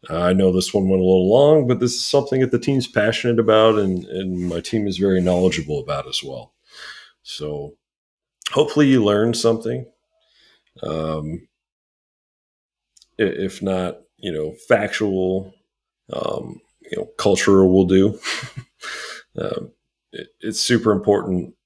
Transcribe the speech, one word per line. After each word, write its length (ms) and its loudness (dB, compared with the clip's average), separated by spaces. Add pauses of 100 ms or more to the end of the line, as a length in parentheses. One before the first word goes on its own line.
Uh, 120 -4
I 120 2
know 200 4
this 220 0
one 140 2
went 140 2
a 20 0
little 260 4
long, 360 6
but 140 0
this 140 0
is 120 -8
something 340 0
that 100 0
the 80 0
team's 280 -2
passionate 520 0
about 400 4
and, 280 -2
and 420 -6
my 120 -4
team 260 -4
is 120 -6
very 220 2
knowledgeable 600 0
about 280 -8
as 160 -6
well. 300 -14 (680)
So 540 -10 (720)
hopefully 380 2
you 160 4
learned 320 2
something. 500 -2 (960)
Um, 680 -6 (1700)
i-, 40 2
if 400 -4
not, 380 -4 (160)
you 160 -8
know, 200 -6 (160)
factual, 880 -2 (580)
um, 480 -8 (300)
you 80 -8
know, 80 -8 (120)
cultural 540 4
will 140 6
do. 380 4
<laughs> 40 -8 (1120)
Um, 320 -6 (420)
it, 160 -14 (120)
it's 200 -6
super 300 2
important 640 0 (100)